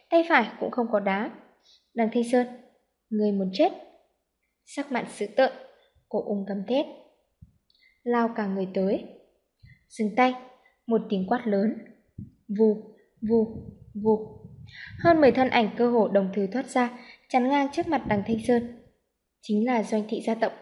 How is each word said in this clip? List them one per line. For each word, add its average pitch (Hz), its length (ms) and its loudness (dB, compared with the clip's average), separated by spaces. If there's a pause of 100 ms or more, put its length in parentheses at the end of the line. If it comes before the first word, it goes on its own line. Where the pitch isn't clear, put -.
(100)
tay 330 180 4
phải 262 320 2
cũng 220 100 -4
không 233 220 -2
có 208 80 0
đá. 202 300 -2 (640)
Đằng 226 180 0
Thanh 240 120 0
Sơn, 247 220 2 (640)
người 214 220 2
muốn 196 200 0
chết. 311 200 2 (920)
Sắc 277 280 -10
mặt 233 140 -4 (100)
dữ 254 100 -6 (100)
tợn, 262 160 4 (560)
Cổ 208 140 -4
Ung 202 220 -4
gầm 202 240 -6
thét. 277 180 0 (1200)
Lao 233 320 2
cả 208 100 -2
người 190 280 -2
tới. 196 300 0 (840)
Dừng 214 280 -4
tay, 254 180 4 (520)
một 226 220 0
tiếng 185 180 -2
quát 240 200 -2
lớn. 208 280 2 (840)
Vù, 214 380 2 (320)
vù, 220 180 4 (480)
vù. 214 480 0 (640)
Hơn 339 160 6
mười 254 120 8
thân 254 180 2
ảnh 214 260 2
cơ 240 140 2
hồ 233 180 2
đồng 190 260 2
thời 202 120 0
thoát 240 200 -4
ra, 240 320 -2 (300)
chắn 254 200 2
ngang 277 240 2
trước 339 160 -2
mặt 285 200 0
Đằng 202 180 0
Thanh 226 200 0
Sơn. 240 320 0 (640)
Chính 214 240 0
là 240 160 0
Doanh 214 260 -2
Thị - 120 -4
gia 226 140 -2
tộc, 226 280 -2